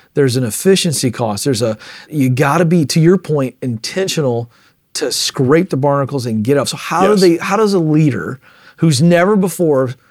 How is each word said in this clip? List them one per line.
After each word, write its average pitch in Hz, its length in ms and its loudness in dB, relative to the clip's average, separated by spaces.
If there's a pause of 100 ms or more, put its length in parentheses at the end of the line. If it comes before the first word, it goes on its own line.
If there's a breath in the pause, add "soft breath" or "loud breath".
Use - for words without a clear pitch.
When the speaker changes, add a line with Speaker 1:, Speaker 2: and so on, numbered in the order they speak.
(140 soft breath)
Speaker 1:
There's 135 240 2
an 127 60 -2
efficiency 151 640 0
cost. 107 340 -4
There's 120 200 -2
a, 110 120 -2 (320 loud breath)
you 139 220 0
gotta 147 360 2
be, 165 200 2
to 165 140 0
your 170 180 4
point, 143 460 -4
intentional 123 840 -4 (440 soft breath)
to 135 180 -4
scrape 143 600 0
the 143 60 -2
barnacles 139 500 -2
and 110 160 -2
get 135 140 2
up. 120 100 0
So 151 100 -6
how 180 320 0
Speaker 2:
Yes. 208 100 2
Speaker 1:
do 175 100 6
they, 165 80 2
how 190 200 -4
does 214 160 0
a 190 60 2
leader 151 600 0 (380 loud breath)
who's 151 240 2
never 175 340 4
before 156 600 0 (160 soft breath)